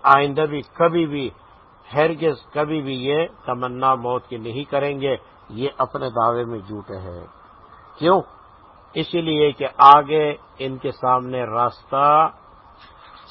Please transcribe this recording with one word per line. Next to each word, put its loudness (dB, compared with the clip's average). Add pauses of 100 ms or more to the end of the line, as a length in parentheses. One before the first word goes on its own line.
آئندہ 4
بھی، -4
کبھی 0
بھی، -6 (640)
ہرگز -2
کبھی -2
بھی -8
یہ -2 (180)
تمنا -2
موت -4
کی -12
نہیں -10
کریں -4
گے۔ -2 (340)
یہ -6
اپنے -4
دعوے 0
میں -10
جھوٹے -14
ہیں۔ -14 (680)
کیوں؟ 2 (720)
اسی -4
لیے 2
کہ -6 (100)
آگے 6 (240)
ان -8
کے -6
سامنے -2
راستہ 0 (1040)